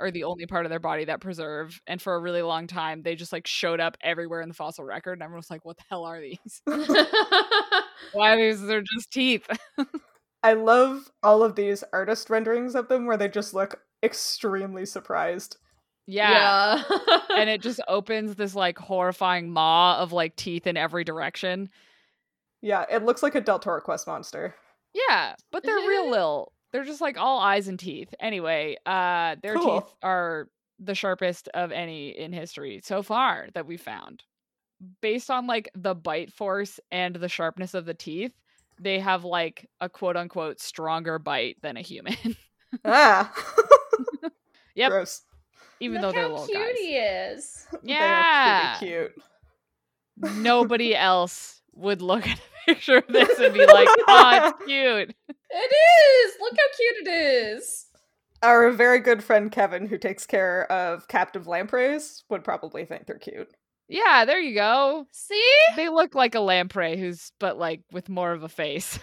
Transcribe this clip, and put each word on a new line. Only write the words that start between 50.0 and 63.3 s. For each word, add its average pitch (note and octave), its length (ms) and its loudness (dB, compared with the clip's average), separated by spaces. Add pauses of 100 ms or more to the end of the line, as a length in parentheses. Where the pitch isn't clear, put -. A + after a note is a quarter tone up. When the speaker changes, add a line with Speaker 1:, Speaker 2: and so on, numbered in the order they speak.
Speaker 1:
Nobody A#3 600 0
Speaker 3:
<laughs> - 0 -
Speaker 1:
else F3+ 640 -2 (120)
would F#3+ 280 -4
look F#3 240 -2
at - 120 -4
a - 40 -20 (240)
picture C#4+ 320 4
of - 100 2
this - 300 4
and - 160 4
be B4+ 100 8
like, C5 240 12 (200)
"Aw, F#4+ 400 10
it's - 100 -2
Speaker 3:
<laughs> - 80 -14
Speaker 1:
cute." B3+ 480 0 (360)
Speaker 2:
It G4+ 240 -2
is! D5 640 8
Look A#4 120 -4
how C#5 240 2
cute A#4 300 0
it F#4+ 40 -4
is! C4 760 -2 (560)
Speaker 3:
Our A#3 300 8
very B3 280 4
good A3+ 240 2
friend G#3+ 260 2
Kevin, F#3+ 360 -2
who G3 120 -8
takes - 280 -8
care F#3 440 -2
of F3 380 -4
captive F#3 380 -4
lampreys, C4 840 -4
would G3 160 -6
probably E3 400 -8
think - 220 -14
they're - 120 -12
cute. - 340 -16 (360)